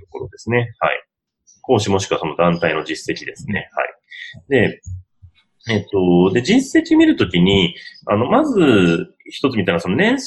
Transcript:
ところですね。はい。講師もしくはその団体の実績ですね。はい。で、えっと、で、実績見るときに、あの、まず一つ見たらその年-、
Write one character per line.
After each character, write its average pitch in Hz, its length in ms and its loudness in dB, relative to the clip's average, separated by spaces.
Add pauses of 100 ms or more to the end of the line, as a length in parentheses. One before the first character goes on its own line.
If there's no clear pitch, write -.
と - 100 -20
こ - 80 -14
ろ - 100 -12
で - 100 -20
す - 120 -10
ね。 120 300 -2
は 78 120 0
い。 - 100 -8 (600)
講 127 160 2
師 104 120 -2
も 98 100 2
し - 80 -10
く - 60 0
は - 40 -4
そ 90 80 -6
の 73 100 -6
団 85 220 2
体 82 160 -2
の 78 80 -4
実 - 320 -8
績 - 100 -14
で - 120 -14
す - 100 -18
ね。 - 260 -8
は - 120 -4
い。 - 40 -8 (600)
で、 113 320 0 (880)
え 107 80 0
っ 92 60 -4
と、 90 480 2
で、 123 100 0
実 247 400 2
績 311 140 2
見 320 100 6
る 311 100 2
と 208 120 0
き 175 120 0
に、 196 360 2 (300)
あ 104 100 2
の、 107 100 0
ま 269 180 2
ず 110 680 2 (160)
一 - 180 -4
つ 110 80 -2
見 98 80 -2
た 87 80 0
ら 85 60 0
そ 90 100 -6
の 95 60 -2
年-、 214 220 2 (100)